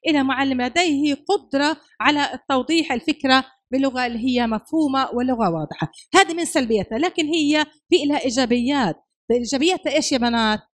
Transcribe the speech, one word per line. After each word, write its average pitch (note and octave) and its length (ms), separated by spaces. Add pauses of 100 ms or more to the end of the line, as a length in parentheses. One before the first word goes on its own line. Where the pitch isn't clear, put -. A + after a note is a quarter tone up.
إلى D4+ 160
معلم C4 380
لديه D4 520
قدرة D4 640 (240)
على C#4 380 (100)
توضيح C#4+ 420
الفكرة C4 540 (260)
بلغة B3+ 340
اللي A#3 140
هي A#3+ 280
مفهومة C4+ 680
ولغة A#3+ 360
واضحة. - 420 (240)
هذه F#4 180
من E4+ 120
سلبياتها، A3 520
لكن E4 280
هي D4+ 400 (240)
في F4 60 (100)
لها C#4+ 180
إيجابيات. B3 720 (360)
إيجابياتها C4 640
إيش - 160
يا C#4 60
بنات؟ A3+ 420 (160)